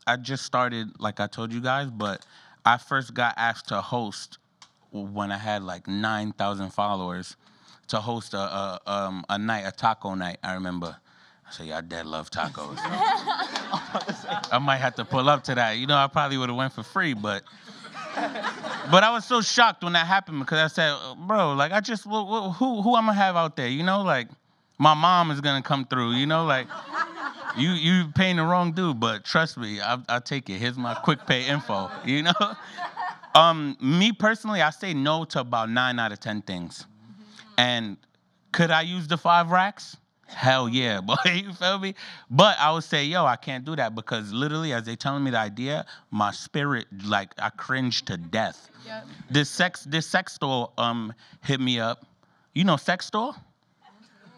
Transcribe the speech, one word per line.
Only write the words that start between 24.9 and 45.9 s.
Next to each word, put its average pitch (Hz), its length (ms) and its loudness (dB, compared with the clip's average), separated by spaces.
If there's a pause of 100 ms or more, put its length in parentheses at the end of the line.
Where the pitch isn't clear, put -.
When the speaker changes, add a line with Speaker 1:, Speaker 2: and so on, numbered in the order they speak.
Speaker 1:
mom 170 340 6
is 143 120 -2
gonna 139 200 0
come 135 240 0
through, 120 280 0
you 131 120 2
know? 160 200 2
Like, 131 220 2 (880)
you, 131 160 2
you 170 440 4
paying 185 220 2
the 160 60 2
wrong 175 280 2
dude, 160 280 0
but 110 260 -2
trust 160 320 0
me, 104 220 -6
I'll, 120 300 -4
I'll 120 120 0
take 135 280 -8
it. 95 80 -6
Here's 123 200 -2
my 120 180 -4
quick 147 320 2
pay 127 180 0
info, 110 460 -2 (120)
you 139 200 0
know? 170 160 4
<laughs> 208 160 0 (800)
Um, 156 440 8
me 175 320 4
personally, 214 520 2
I 151 80 4
say 180 240 -6
no 151 300 0
to 151 160 -2
about 117 280 -2
nine 123 300 0
out 113 120 -2
of 101 80 -12
ten 107 220 -6
things. 87 460 -10 (720)
And 117 360 0 (560)
could 165 200 4
I 160 100 4
use 175 260 -4
the 165 100 0
five 170 340 4
racks? 185 440 0 (300)
Hell 131 420 2
yeah, 117 340 0
<laughs> 92 80 -8
boy, - 60 4 (100)
you 185 280 0
feel 185 240 0
me? 190 160 -6 (380)
But 180 280 8
I 151 120 6
would 160 120 0
say, 147 200 0
"Yo, 165 220 2
I 123 100 4
can't 131 280 -8
do 156 120 -6
that," 117 180 0
because 110 400 -6
literally, 151 400 -2
as 117 100 -2
they 117 120 -8
telling 139 280 -2
me 135 60 0
the 120 80 0
idea, 110 480 -2 (240)